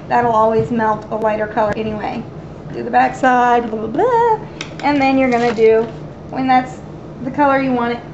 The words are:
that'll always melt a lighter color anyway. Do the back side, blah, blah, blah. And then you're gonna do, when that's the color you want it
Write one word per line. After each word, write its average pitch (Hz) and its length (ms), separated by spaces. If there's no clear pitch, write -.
that'll 240 240
always 220 400
melt 220 400
a 220 40
lighter 214 320
color 214 280
anyway. 220 480
Do 233 120
the 233 80
back 247 240
side, 240 540
blah, 214 180
blah, - 0
blah. 453 480
And 285 180
then 269 160
you're 262 140
gonna 240 220
do, 220 300
when 262 180
that's 254 320
the 254 80
color 277 300
you 269 100
want 240 260
it - 60